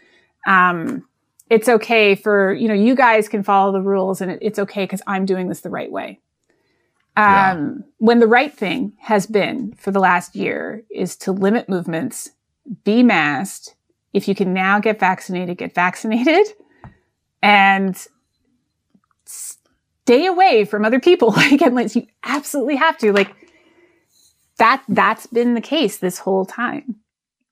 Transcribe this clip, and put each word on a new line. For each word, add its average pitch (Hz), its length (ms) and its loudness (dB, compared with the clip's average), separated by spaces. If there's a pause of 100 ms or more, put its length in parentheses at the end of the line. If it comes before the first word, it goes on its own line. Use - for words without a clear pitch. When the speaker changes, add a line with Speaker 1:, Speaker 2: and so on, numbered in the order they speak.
(460)
Speaker 1:
Um, 180 600 0 (440)
it's 220 200 2
okay 220 460 2
for, 202 380 0
you 226 140 -2
know, 214 60 0
you 214 220 4
guys 226 320 2
can 208 160 -4
follow 196 280 2
the 196 100 -2
rules 190 400 -2
and 180 100 -6
it, - 100 -10
it's 214 180 -4
okay 196 280 -6
'cause 196 200 -8
I'm 190 180 -4
doing 185 240 -2
this 156 120 -10
the 175 80 -14
right - 220 -8
way. - 280 -10 (960)
Speaker 2:
Yeah. 196 340 4
Speaker 1:
Um, 165 320 -6 (140)
when 233 220 4
the 233 80 6
right 262 260 2
thing 180 460 -6
has 208 260 -2
been 208 520 -4
for - 140 -6
the 196 80 0
last 180 360 0
year 196 540 -8
is - 280 -8
to - 140 -6
limit 196 380 -2
movements, 175 600 -8 (520)
be 226 200 2
masked. 170 720 -2 (380)
If 196 140 -2
you 196 80 -2
can 190 180 -2
now 190 260 0
get 214 200 -2
vaccinated, 180 580 -4
get 185 180 -10
vaccinated, 233 720 0 (920)
and 196 540 2 (1300)
stay - 1000 -4
away 349 400 2
from 208 200 -4
other 233 140 0
people. 254 320 4
<laughs> 208 40 -6
Like, 262 260 4
unless 247 340 0
you 233 120 -2 (160)
absolutely 277 520 -4
have 311 240 0
to, 214 140 2
like, 196 200 0 (1200)
that, 247 320 2
that's 214 380 0
been 240 260 0
the 233 80 -2
case 269 360 -2
this 185 220 -6
whole 190 260 -2
time. 247 500 -8 (560)